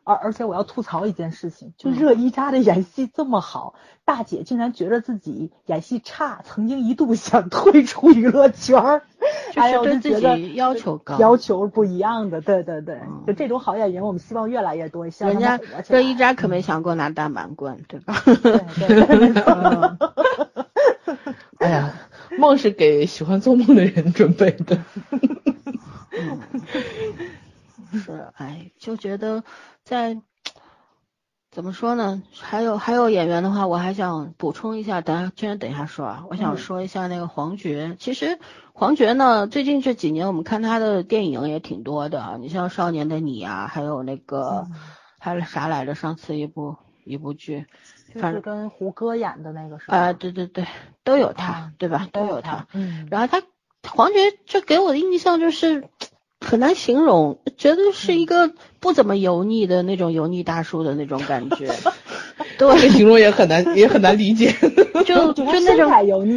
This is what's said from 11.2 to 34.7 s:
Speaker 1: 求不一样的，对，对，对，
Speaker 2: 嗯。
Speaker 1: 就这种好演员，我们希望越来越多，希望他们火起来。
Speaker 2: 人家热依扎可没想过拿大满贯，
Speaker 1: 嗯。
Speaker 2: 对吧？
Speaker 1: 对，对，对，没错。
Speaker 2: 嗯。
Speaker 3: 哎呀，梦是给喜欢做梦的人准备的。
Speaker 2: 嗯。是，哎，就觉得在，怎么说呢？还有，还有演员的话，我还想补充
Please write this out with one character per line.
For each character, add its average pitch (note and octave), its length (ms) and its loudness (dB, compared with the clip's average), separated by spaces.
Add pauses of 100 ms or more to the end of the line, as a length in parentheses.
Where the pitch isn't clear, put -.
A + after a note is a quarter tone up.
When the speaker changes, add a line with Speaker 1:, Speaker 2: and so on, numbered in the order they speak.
Speaker 1:
求 G3+ 300 -2
不 G#3+ 180 0
一 F3+ 120 -4
样 G#3+ 320 -4
的， E3 120 -8
对， F#3+ 200 0
对， D#3 200 -10
对， D#3 140 -14
Speaker 2:
嗯。 C#3+ 300 -16
Speaker 1:
就 - 60 -2
这 C4+ 160 -4
种 B3 120 -4
好 F#3+ 180 -6
演 G#3 140 -2
员， F3+ 120 -8
我 G#3 80 -4
们 F3+ 80 -6
希 A3 160 -14
望 A3 140 -6
越 A#3+ 120 -4
来 E3 140 -4
越 D#3+ 140 -10
多， E3+ 200 -12
希 F#3 140 -12
望 G3+ 100 0
他 G#3 60 0
们 B3 200 0
火 A#3+ 60 -18
起 - 60 -20
来。 C#3+ 60 -14
Speaker 2:
人 - 100 -10
家 - 80 0
热 B3+ 60 6
依 C4 140 0
扎 B3+ 180 4
可 A#3 160 -4
没 F3+ 120 -2
想 D#3+ 220 -4
过 E3+ 100 -2
拿 D3+ 160 -4
大 D#3 200 -6
满 A2 260 -12
贯， C3+ 220 -12
Speaker 1:
嗯。 D3+ 100 -20
Speaker 2:
对 - 140 -18
吧？ - 240 -8
Speaker 1:
对， B3 100 8
对， G3 680 4
对， A#3+ 120 8
没 A#3 240 6
错。 - 120 4
Speaker 2:
嗯。 C#4+ 1800 0 (240)
Speaker 3:
哎 F3 100 2
呀， D3 240 -2 (440)
梦 C#4 200 6
是 G#3+ 120 0
给 D3+ 360 4
喜 - 180 -6
欢 F#3+ 160 0
做 B3+ 160 4
梦 B3 200 6
的 F#3 100 8
人 F3 260 0
准 E3+ 220 4
备 F#3+ 180 4
的。 F3 260 -2 (1400)
Speaker 2:
嗯。 D4 200 -8 (1500)
是， F3 420 -12
哎， D#3 420 -16
就 A3+ 200 -12
觉 G3 200 -10
得 A3 260 -8 (420)
在， A#3 360 -6 (1300)
怎 F3 140 -14
么 F#3 80 -12
说 A#3 240 -6
呢？ G3 260 -6 (120)
还 - 280 -8
有， A3+ 160 -2
还 A#3 160 -6
有 A#3+ 160 2
演 F3+ 180 0
员 E3+ 140 -2
的 F#3+ 80 -2
话， G3+ 160 -2
我 F3 120 -2
还 F#3 160 -4
想 E3 440 -6
补 D#3 140 -6
充 A3 260 -10